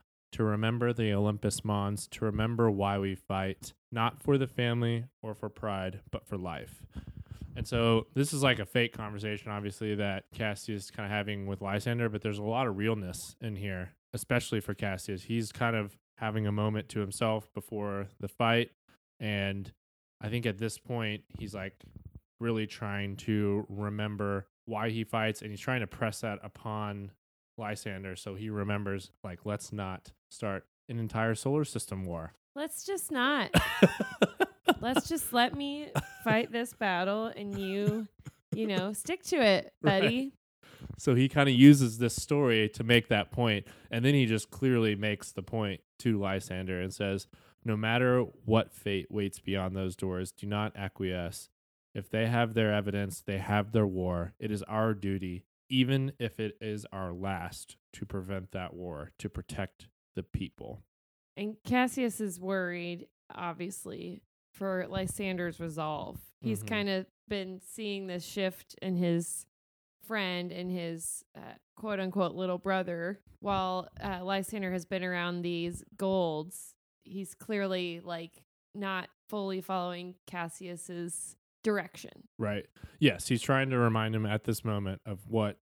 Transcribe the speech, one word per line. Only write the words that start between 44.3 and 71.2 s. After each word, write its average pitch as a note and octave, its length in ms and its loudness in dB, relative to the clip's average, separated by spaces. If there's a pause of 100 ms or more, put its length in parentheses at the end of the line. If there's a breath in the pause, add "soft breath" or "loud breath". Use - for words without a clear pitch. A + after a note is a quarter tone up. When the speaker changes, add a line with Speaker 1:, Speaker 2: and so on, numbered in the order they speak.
Speaker 1:
clearly A#2 460 4
makes G#2 360 -2
the F#2+ 120 -8
point G#2 380 -2 (180)
to A2 200 2
Lysander F#2+ 640 -2
and F#2+ 120 -4
says, G2 340 -2 (360 loud breath)
"No A2 140 0
matter B2 440 4 (240)
what A2 280 4
fate G2 380 -4
waits G2+ 280 -2
beyond F#2+ 360 -2
those F#2 200 -2
doors, F#2 360 -4
do - 160 -12
not G#2 280 -2
acquiesce. F#2 760 -4 (440)
If G2+ 160 -8
they A2 180 2
have A#2 260 2
their G#2+ 200 4
evidence, G2+ 480 0
they G2 160 -2
have G#2 340 2
their A2 160 6
war. F2+ 520 0
It G#2+ 120 -4
is G2+ 120 -2
our A2 320 2
duty, F#2+ 480 -4 (260)
even C3+ 500 2
if A2+ 200 -4
it G#2+ 200 -4
is G#2+ 320 -6
our F#2+ 220 -4
last, F2+ 640 -6 (160)
to - 120 -10
prevent F#2+ 460 -6
that F#2 220 -6
war, E2 460 -10
to G#2 100 -6
protect - 580 -8 (280)
the F#2 80 -6
people." - 600 -12 (540)
Speaker 2:
And G#3+ 260 -8
Cassius B3+ 560 0
is F#3+ 200 -4
worried, F3 680 -4 (260)
obviously, F3 920 -8 (300)
for F#3+ 340 -2
Lysander's F#3 720 -4
resolve. D#3 600 -6 (220)
He's A3 180 -2
Speaker 1:
Mm-hmm. G#3 80 -10
Speaker 2:
kinda G3+ 380 0 (220)
been F#3+ 340 -6
seeing G3+ 460 -6
this F3+ 180 -6
shift - 560 -4
in F#3 160 -2
his E3+ 480 2 (580)
friend F3+ 480 -4
and F3+ 180 -6
his, E3+ 540 -6 (140)